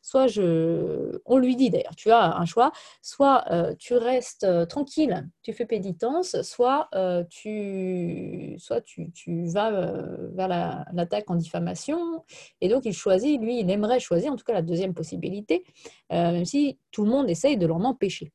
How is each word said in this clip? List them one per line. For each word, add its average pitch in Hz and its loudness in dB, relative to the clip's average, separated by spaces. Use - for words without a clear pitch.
soit 262 2
je », 165 0
on 262 4
lui 254 4
dit 254 4
d'ailleurs, « - -2
Tu - 0
as 220 6
un 170 0
choix, 247 2
soit, 277 4
euh, 170 0
tu - -4
restes, 240 0
euh, 175 4
tranquille, 202 -2
tu 214 -8
fais 233 -4
pénitence, 226 -2
soit, 254 0
euh, 180 0
tu, 185 -6
soit 233 -4
tu, 170 -12
tu 175 -6
vas, 208 0
euh, 185 -4
vers 185 -2
la, 170 -2
l'attaque 175 -2
en 175 0
diffamation. » 185 -4
Et 185 2
donc 254 2
il 208 -2
choisit, 226 2
lui, 233 -2
il 180 2
aimerait 214 2
choisir, 214 0
en 262 -2
tout - -12
cas 233 0
la 175 0
deuxième 175 -2
possibilité, 190 -4
euh, 170 2
même 175 0
si 277 0
tout 208 -2
le 208 4
monde 262 2
essaye 254 2
de 170 2
l'en 165 0
empêcher. 196 -2